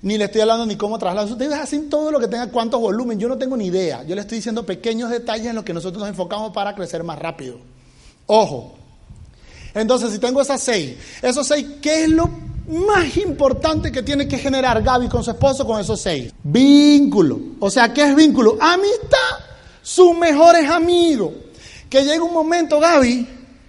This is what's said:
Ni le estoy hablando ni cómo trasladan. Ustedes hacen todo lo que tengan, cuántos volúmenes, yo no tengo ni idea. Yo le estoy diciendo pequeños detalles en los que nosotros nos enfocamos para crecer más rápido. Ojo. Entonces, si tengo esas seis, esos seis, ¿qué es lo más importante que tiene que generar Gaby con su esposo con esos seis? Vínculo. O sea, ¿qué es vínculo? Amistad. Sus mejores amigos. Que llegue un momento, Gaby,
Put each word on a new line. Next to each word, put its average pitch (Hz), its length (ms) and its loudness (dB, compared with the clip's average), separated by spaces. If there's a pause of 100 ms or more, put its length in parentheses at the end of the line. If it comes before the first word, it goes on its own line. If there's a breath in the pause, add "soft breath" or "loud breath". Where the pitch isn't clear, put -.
Ni 208 160 -2
le 208 60 0
estoy 214 160 -2
hablando 226 260 0
ni 208 80 -6
cómo 214 240 -6
trasladan. 208 320 -4
Ustedes 254 220 -6
hacen 294 360 -6
todo 302 220 -2
lo 294 80 0
que 226 80 -2
tengan, 233 240 -6
cuántos 233 280 -2
volúmenes, 226 400 -4
yo 220 80 -4
no 262 100 -4
tengo 262 200 -6
ni 214 80 -4
idea. 170 380 -4
Yo 156 100 -8
le 202 80 -6
estoy 208 160 -10
diciendo 226 260 -8
pequeños 226 460 -6
detalles 233 380 -6
en 226 80 -8
los 220 80 -8
que 185 100 -8
nosotros 175 260 -10
nos 208 100 -8
enfocamos 196 440 -8
para 202 220 -6
crecer 175 280 -10
más 165 140 -10
rápido. 143 400 -12 (680 soft breath)
Ojo. 170 480 0 (1000 loud breath)
Entonces, 220 380 0
si 202 80 -8
tengo 254 200 0
esas 269 220 -2
seis, 160 340 -4 (280 loud breath)
esos 254 240 -2
seis, 294 180 0 (160)
¿qué 311 220 0
es 320 60 2
lo 330 200 2 (380)
más 339 500 0
importante 311 760 -2
que 254 100 -4
tiene 285 260 -2
que 277 120 -4
generar 262 420 0
Gaby 247 260 0
con 233 160 -2
su 233 80 -6
esposo 269 340 0
con 214 160 -4
esos 208 180 -4
seis? 143 320 -6 (120)
Vínculo. 269 960 6 (200)
O 202 100 0
sea, 233 240 2
¿qué 294 120 4
es 277 100 4
vínculo? 254 440 6
Amistad. 392 580 2 (640 loud breath)
Sus 349 360 4
mejores 330 520 4
amigos. 330 640 2 (580 loud breath)
Que 269 140 4
llegue 311 180 0
un 339 120 -4
momento, 320 460 0
Gaby, 262 480 2 (420 soft breath)